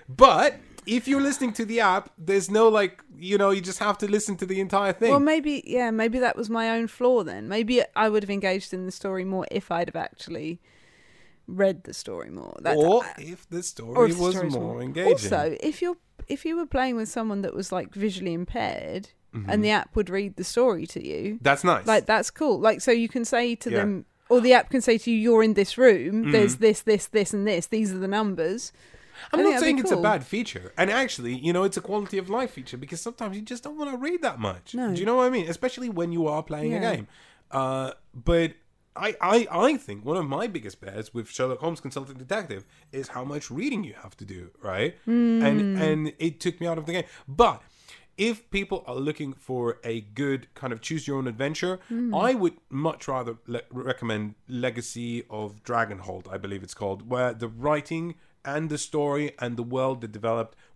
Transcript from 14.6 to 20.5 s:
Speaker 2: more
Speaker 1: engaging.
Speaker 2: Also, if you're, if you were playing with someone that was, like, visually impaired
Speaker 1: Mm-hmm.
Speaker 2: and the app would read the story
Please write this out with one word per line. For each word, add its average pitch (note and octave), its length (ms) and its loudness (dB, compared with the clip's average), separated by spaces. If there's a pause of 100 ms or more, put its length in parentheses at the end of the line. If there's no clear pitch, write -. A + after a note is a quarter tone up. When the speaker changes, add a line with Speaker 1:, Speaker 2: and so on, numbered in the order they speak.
Speaker 2:
more A#2+ 80 -8
Speaker 1:
engaging. D3+ 300 4
Speaker 2:
Also, - 480 0
if D#4 220 -4
you're, F4 140 -2 (320)
if C#4 160 -6
you E4 120 -4
were E4+ 100 -4
playing B3+ 300 0
with A3 120 -4
someone G#3+ 340 -4
that G3 120 -4
was, - 180 -6
like, - 220 -4
visually F#3+ 380 -2
impaired F3+ 800 -6 (240)
Speaker 1:
Mm-hmm. G#2+ 140 -8
Speaker 2:
and G#3 160 2
the G#3+ 60 2
app - 260 0
would F#3+ 140 0
read G3 260 -4
the F3+ 80 -6
story A3+ 440 2